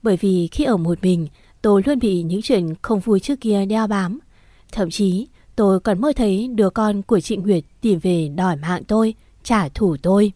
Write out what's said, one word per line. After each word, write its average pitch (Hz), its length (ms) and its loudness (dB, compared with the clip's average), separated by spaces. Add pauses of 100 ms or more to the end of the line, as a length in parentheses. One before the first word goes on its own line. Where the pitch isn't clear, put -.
Bởi 202 140 2
vì 180 360 0
khi 294 120 -2
ở 247 120 2
một 170 260 -2
mình, 170 260 0 (340)
tôi 202 240 4
luôn 285 120 0
bị 196 240 0
những 175 200 -4
chuyện 175 400 0
không 214 180 -2
vui 196 200 2
trước 277 200 -4
kia 202 260 0
đeo 220 200 0
bám. 202 320 -2 (540)
Thậm 190 180 -2
chí, 196 360 -2 (300)
tôi 190 240 4
còn 202 200 -2
mơ 294 160 0
thấy 214 380 0
đứa 202 160 2
con 208 320 -2
của 196 180 2
chị 214 160 -6
Nguyệt 190 280 0 (160)
tìm 202 180 2
về 165 300 0
đòi 170 280 -2
mạng 165 280 -6
tôi, 220 300 0 (300)
trả 202 240 0
thù 170 340 0
tôi. 202 340 4